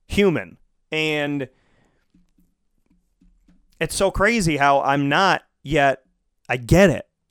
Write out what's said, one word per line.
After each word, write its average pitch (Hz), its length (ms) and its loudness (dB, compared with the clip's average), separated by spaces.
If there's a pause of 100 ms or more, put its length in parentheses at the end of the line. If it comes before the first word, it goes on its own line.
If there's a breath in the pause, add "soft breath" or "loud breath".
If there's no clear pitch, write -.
human. 160 520 -2 (320)
And 147 580 -4 (2250)
it's 160 140 -6
so 196 160 0
crazy 190 480 0
how 139 240 2
I'm 139 260 0
not 170 340 0 (200)
yet, 139 400 0 (480)
I 127 80 -4
get 160 320 4
it. 107 160 -6 (240)